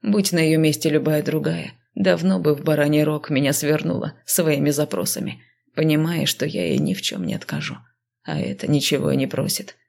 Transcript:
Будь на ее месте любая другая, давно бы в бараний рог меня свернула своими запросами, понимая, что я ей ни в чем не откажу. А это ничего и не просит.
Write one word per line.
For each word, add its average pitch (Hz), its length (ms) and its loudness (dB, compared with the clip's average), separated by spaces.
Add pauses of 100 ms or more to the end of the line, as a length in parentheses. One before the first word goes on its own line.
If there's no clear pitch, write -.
Будь 202 300 2
на 175 80 2
ее 160 180 4
месте 156 320 2
любая 151 340 2
другая, 160 500 -2 (200)
давно 185 460 2
бы 151 160 2
в 143 80 -10
бараний 151 400 4
рог 151 260 -2
меня 143 240 2
свернула 151 600 -2 (120)
своими 147 440 2
запросами, - 760 -4 (320)
понимая, 156 500 2
что - 200 -2
я 156 200 -4
ей - 140 2
ни 151 140 0
в 190 80 -6
чем - 240 -6
не - 100 -4
откажу. 147 420 -8 (460)
А 156 160 -6
это - 280 -6
ничего 143 440 0
и 135 60 2
не 135 100 0
просит. - 480 -6 (140)